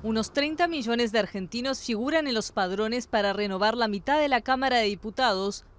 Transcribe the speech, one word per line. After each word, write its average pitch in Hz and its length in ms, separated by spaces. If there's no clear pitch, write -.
Unos 220 300
treinta 302 340
millones 240 460
de 226 60
argentinos 214 600
figuran 285 460
en 247 80
los 214 160
padrones 214 560
para 202 280
renovar 208 420
la 226 120
mitad 214 300
de 294 100
la 254 120
Cámara 262 380
de 220 80
Diputados 202 800